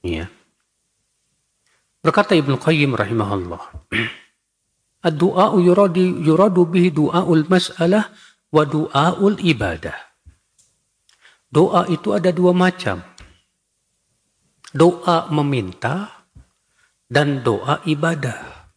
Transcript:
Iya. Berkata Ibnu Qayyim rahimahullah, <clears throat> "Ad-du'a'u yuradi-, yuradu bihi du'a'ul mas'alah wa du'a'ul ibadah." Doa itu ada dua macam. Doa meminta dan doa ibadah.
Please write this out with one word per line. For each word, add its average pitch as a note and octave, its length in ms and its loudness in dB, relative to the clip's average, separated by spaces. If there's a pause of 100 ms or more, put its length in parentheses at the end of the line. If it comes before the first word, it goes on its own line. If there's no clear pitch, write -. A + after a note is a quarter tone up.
Iya. E2+ 240 -8 (1800)
Berkata G3+ 320 2
Ibnu C#3 240 0
Qayyim C#3+ 400 0
rahimahullah, G2+ 640 -4 (720)
<clears throat> - 720 -12
"Ad-du'a'u F3+ 560 0
yuradi-, F3+ 560 2
yuradu F3 480 2
bihi F3 240 2
du'a'ul D#3 560 0
mas'alah F#3 640 0 (400)
wa D3+ 160 4
du'a'ul D#3+ 720 0
ibadah." G2+ 560 -2 (1500)
Doa F3 400 2
itu F#3 240 -4
ada F3+ 240 0
dua F3+ 160 2
macam. F3+ 480 0 (1700)
Doa E3+ 580 2
meminta C#3+ 960 -4 (840)
dan C#3+ 380 0
doa A#2 400 -2
ibadah. D3+ 920 -6